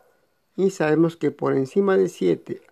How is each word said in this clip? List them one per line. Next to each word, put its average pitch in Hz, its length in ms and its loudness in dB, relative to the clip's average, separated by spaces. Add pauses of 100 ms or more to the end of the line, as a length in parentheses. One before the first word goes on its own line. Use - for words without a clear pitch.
(560)
y 185 160 0
sabemos 160 460 0
que 147 120 -2
por 139 240 -2
encima 190 440 0
de 185 120 2
siete - 520 -4 (100)